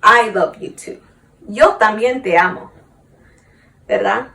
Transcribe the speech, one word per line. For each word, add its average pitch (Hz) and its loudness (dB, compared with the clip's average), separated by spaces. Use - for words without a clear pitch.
I 220 4
love 180 -2
you - -12
too. - -18
Yo 285 2
también 220 -2
te 175 0
amo, 180 0
¿verdad? 220 -4